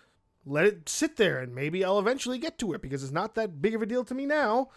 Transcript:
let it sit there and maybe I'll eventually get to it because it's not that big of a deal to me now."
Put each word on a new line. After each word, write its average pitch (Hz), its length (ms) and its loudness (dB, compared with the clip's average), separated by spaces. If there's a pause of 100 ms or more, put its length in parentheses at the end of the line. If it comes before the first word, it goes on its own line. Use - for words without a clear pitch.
(440)
let 147 220 2
it 175 220 0
sit 311 280 -2
there 160 220 4
and 127 160 -8
maybe 160 300 -2
I'll 196 160 4
eventually 247 380 0
get 311 200 -6
to 190 140 -2
it 123 100 -6
because 135 220 -6
it's 135 80 -8
not 196 240 -2
that 180 260 -2
big 220 140 2
of 220 60 -2
a 220 40 -2
deal 247 160 0
to 247 140 -6
me 277 100 -4
now." 269 500 2